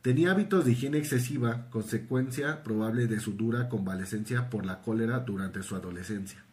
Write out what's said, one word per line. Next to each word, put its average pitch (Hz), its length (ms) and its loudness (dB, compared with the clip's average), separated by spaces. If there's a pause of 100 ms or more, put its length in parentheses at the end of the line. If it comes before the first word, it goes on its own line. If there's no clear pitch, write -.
Tenía 151 300 4
hábitos 190 340 4
de 123 60 6
higiene 139 280 2
excesiva, 123 680 0
consecuencia 131 920 -2
probable 113 460 0
de 107 100 0
su 107 140 -4
dura 117 360 0
convalecencia 107 800 -2
por 101 160 -4
la 92 160 -6
cólera 113 380 0
durante 98 460 -4
su 104 100 -8
adolescencia. 92 800 -8